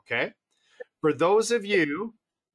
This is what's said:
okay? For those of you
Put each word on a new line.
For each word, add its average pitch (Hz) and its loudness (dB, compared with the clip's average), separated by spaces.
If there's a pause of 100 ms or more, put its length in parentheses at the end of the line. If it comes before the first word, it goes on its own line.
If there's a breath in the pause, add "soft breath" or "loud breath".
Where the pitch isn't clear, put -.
okay? 135 -4 (680 loud breath)
For 151 0
those 208 2
of 233 -2
you 196 -2 (420)